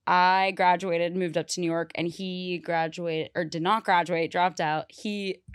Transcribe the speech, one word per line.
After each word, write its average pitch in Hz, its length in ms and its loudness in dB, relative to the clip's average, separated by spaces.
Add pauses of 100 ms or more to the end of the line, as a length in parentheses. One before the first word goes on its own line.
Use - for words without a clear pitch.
I 185 520 4
graduated, 180 580 2
moved 175 240 -2
up 160 80 -2
to - 140 -6
New 170 100 0
York, 165 240 -2
and 165 140 -2
he 180 500 -6
graduated, 165 760 -4
or 175 80 -2
did 160 180 -6
not 214 220 0
graduate, 170 480 2
dropped 180 280 0
out. 156 280 -2
He 202 540 -6 (120)